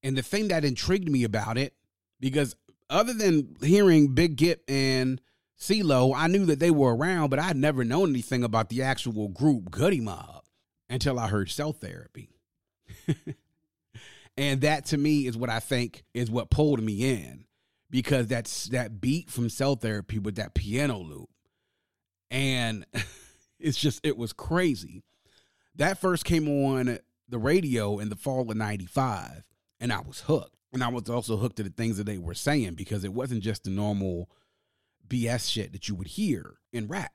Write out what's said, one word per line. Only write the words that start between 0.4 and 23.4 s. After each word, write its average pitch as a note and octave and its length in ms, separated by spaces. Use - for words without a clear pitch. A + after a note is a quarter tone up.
that E3 140
intrigued E3+ 460
me C3 140
about G#2+ 340
it, C3+ 160
because C3 360
other A3 200
than F#3+ 500
hearing D#3+ 520
Big D#3+ 220
Gip D#3+ 320
and C3 520
CeeLo, C#3 560
I D#3 120
knew F#3+ 180
that D3+ 140
they E3 100
were C#3 260
around, D#3 360
but C3+ 80
I'd E3+ 180
never C3+ 260
known D#3 260
anything B2+ 340
about A2+ 260
the B2 140
actual A2+ 460
group A#2 420
Goodie E3 300
Mob - 420
until B2+ 260
I A2+ 100
heard G2 220
Cell D3+ 240
Therapy. F#2 560
<laughs> D3+ 80
And C#3 240
that D3+ 260
to D3+ 100
me D3 300
is A#2 100
what B2 120
I A#2 100
think A#2+ 440
is A#2+ 160
what A2+ 200
pulled D3 340
me A2 300
in, C#2 320
because B2+ 380
that's - 420
that A2+ 300
beat C#3+ 300
from A#2+ 200
Cell C3+ 260
Therapy A2 440
with G2 160
that G#2 180
piano A#2+ 440
loop. E2 320
And B2 560
<laughs> - 360